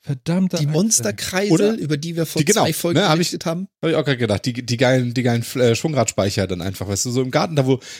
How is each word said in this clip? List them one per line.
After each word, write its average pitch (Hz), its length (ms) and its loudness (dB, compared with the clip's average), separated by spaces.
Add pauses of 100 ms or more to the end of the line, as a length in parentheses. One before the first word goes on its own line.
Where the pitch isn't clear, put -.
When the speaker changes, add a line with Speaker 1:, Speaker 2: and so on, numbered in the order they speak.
Speaker 1:
Verdammte 175 480 -2
Speaker 2:
Die 156 80 0
Speaker 1:
Axt, 143 60 0
ey. 156 120 2
Speaker 2:
Monsterkreisel, 190 680 0
Speaker 3:
Oder? 208 260 4
Speaker 2:
über 151 200 -2
die 165 180 -6
wir 165 100 0
vor 156 140 -4
Speaker 3:
Die, 147 60 2
genau, 208 180 2
Speaker 2:
zwei 160 80 2
Folgen 170 280 0
Speaker 3:
ne, 208 100 4
hab 156 60 4
ich, - 20 0 (100)
Speaker 2:
berichtet - 180 -8
haben. 175 220 -4 (140)
Speaker 3:
hab 165 80 0
ich 156 80 2
auch 156 80 0
grad 139 140 0
gedacht. 104 260 0
Die, 127 80 -2
die 120 240 -4
geilen, 127 360 2
die 123 80 0
geilen, 117 220 0 (120)
äh, 123 200 4
Schwungradspeicher 107 720 0
dann 90 140 -6
einfach, 95 260 -6
weißt 101 200 -4
du, 123 40 -4
so 127 100 0
im 131 80 -2
Garten, 156 280 0
da 135 100 2
wo, 131 120 2 (200)